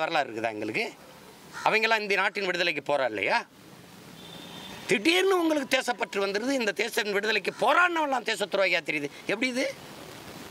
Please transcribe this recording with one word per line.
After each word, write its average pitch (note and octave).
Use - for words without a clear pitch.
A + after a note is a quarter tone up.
வரலாறு D#3
இருக்குதா A2+
எங்களுக்கு? A2
அவங்கெல்லாம் A3
இந்த G3+
நாட்டின் G3+
விடுதலைக்கு E3+
போராடலையா? C3
திடீர்னு F4
உங்களுக்கு D#4
தேசப்பற்று A#3+
வந்துருது, G#3+
இந்த G#3
தேசத்தின் G#3
விடுதலைக்கு G3+
போராடினவெல்லாம் D4+
தேச G3+
துரோகியா F#3
தெரியுது. D3+
எப்படி A#3
இது? B3+